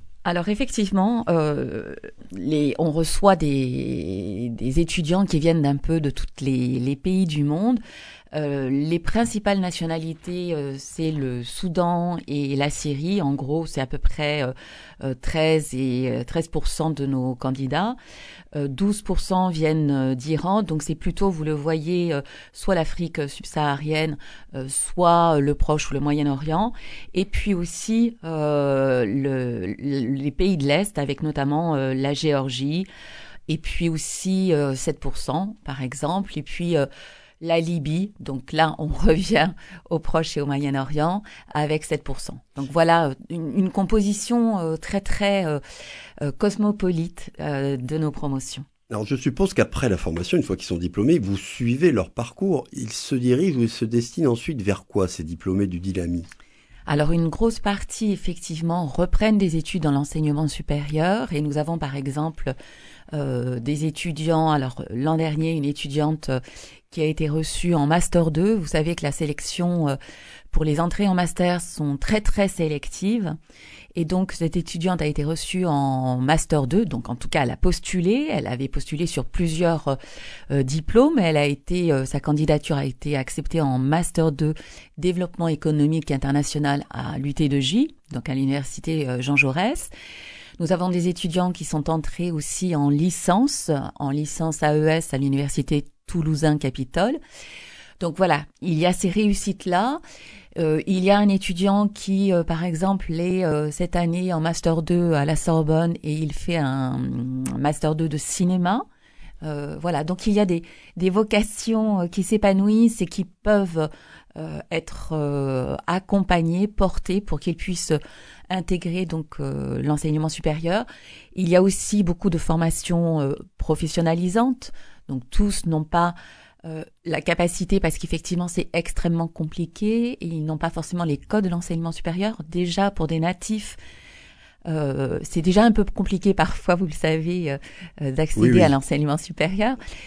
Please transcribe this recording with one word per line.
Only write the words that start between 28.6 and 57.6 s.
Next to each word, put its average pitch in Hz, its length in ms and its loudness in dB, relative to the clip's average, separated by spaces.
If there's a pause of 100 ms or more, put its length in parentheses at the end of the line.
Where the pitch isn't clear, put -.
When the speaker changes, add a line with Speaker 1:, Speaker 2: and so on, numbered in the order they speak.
Speaker 1:
le, 123 720 -2
le, 139 360 -2
les 139 180 -2
pays 185 240 2
de 139 100 0
l'Est, 156 320 0
avec 139 240 -4
notamment, 151 540 0
euh, 135 180 0
la 135 180 0
Géorgie. 139 760 0 (600)
Et 156 100 -2
puis - 320 -2
aussi, 185 640 0
euh, 143 220 2
sept 143 240 -4
pour - 180 -2
cent, 190 480 -4
par 135 160 -8
exemple. 147 560 -4
Et 151 60 -4
puis, 170 340 -2
euh, 139 100 2 (560)
la 170 180 2
Libye, 165 580 -2
donc - 340 -10
là 156 260 4
on 160 80 -4
<laughs> - 0 -
revient 160 640 4 (400)
au 165 80 0
Proche 160 400 0
et - 20 0
au 143 60 -2
Moyen-Orient 143 760 0 (300)
avec 151 320 -2
sept 151 180 -4
pour - 160 -6
cent. - 200 -10 (160)
Donc 139 160 -6
voilà, 165 380 6
euh, 131 60 -2 (140)
une, 160 300 -6
une 185 120 2
composition, 208 880 2
euh, 160 180 -2
très 196 260 -4
très, 202 420 2
euh, 151 160 0 (640)
euh, 143 100 -2
cosmopolite, 202 960 0 (100)
euh, 139 380 -2
de 127 220 -4
nos 156 120 0
promotions. 139 540 -6 (240)
Speaker 2:
Alors 107 160 -4
je 135 120 -2
suppose 123 360 0
qu'après - 380 2
la 92 80 2
formation, 87 400 -2
une - 60 2
fois 95 120 -4
qu'ils - 80 -10
sont 85 140 -2
diplômés, 98 400 2
vous 98 180 -2
suivez 131 560 0
leur 95 160 0
parcours. 151 640 -2
Ils 117 220 -8
se - 200 -6
dirigent 131 440 2
ou 120 60 4
ils 113 40 4
se - 160 -6
destinent 120 440 0
ensuite 120 340 -2
vers 95 240 -2
quoi, 95 200 0
ces - 160 -6
diplômés 92 440 -2
du 90 120 -4
dilami ? 87 440 -4 (640)
Speaker 1:
Alors 151 260 2
une 170 160 2
grosse 226 300 0
partie 202 540 -2